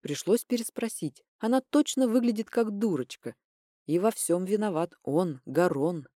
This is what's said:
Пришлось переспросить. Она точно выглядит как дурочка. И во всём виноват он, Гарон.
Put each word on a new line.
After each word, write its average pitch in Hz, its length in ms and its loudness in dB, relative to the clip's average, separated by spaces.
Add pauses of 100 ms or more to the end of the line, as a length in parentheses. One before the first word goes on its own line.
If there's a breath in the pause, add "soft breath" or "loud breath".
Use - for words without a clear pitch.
Пришлось 175 440 0
переспросить. - 800 -6 (140)
Она 240 200 2
точно 262 480 2
выглядит 226 440 0
как 226 180 2
дурочка. 190 640 -2 (540)
И 156 100 0
во 214 140 2
всём 180 340 0
виноват 185 560 -2
он, 151 440 -2
Гарон. 151 720 0